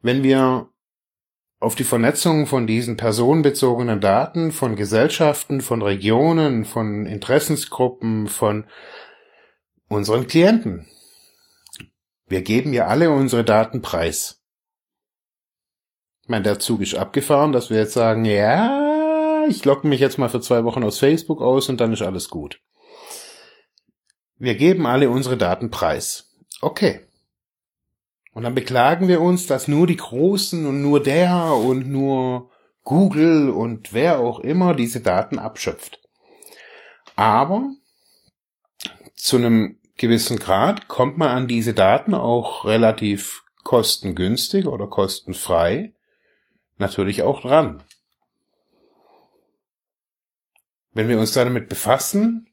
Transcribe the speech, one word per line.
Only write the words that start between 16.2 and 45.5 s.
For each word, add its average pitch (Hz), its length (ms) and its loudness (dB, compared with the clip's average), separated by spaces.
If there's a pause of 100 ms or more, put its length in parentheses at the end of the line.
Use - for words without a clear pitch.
Ich - 60 -20
meine, 110 160 -4
der 101 160 0
Zug 110 200 -2
ist - 140 -4
abgefahren, 143 560 0
dass 123 200 -2
wir 110 80 2
jetzt 107 160 -2
sagen, 113 300 2
ja, 294 1200 0
ich - 160 -2
logge 139 240 2
mich 139 100 2
jetzt 135 200 0
mal 139 100 0
für 123 120 -4
zwei 120 220 0
Wochen 117 220 -2
aus 107 160 -2
Facebook 156 400 2
aus 135 280 2
und 123 120 -4
dann 113 120 2
ist 110 100 -4
alles 92 260 -6
gut. 73 320 -14 (1800)
Wir 123 180 -2
geben 165 320 2
alle 127 240 4
unsere 127 260 0
Daten 101 340 -2
preis. - 600 -4 (300)
Okay. - 400 -2 (1300)
Und 113 100 -8
dann 120 100 -4
beklagen 131 540 2
wir 175 120 4
uns, 180 280 2
dass - 180 -2
nur 151 220 4
die 180 80 0
Großen 175 680 -2
und 139 160 -2
nur 143 220 4
der 170 520 2
und 127 340 0
nur 131 640 -2 (340)
Google 156 680 4
und 110 420 -6
wer 143 280 2
auch 120 180 -2
immer 175 360 0
diese 120 260 -2
Daten 101 400 0
abschöpft. - 580 -10 (1160)
Aber 151 560 2 (1400)
zu - 220 0
einem 113 400 2 (180)
gewissen 117 420 0
Grad 110 480 0
kommt 143 320 -2
man 156 120 2
an 127 180 -2
diese 117 260 -2
Daten 107 400 4
auch 120 500 -2
relativ 107 760 0 (220)
kostengünstig 110 1000 -2
oder 101 200 -6
kostenfrei 95 1080 -2 (840)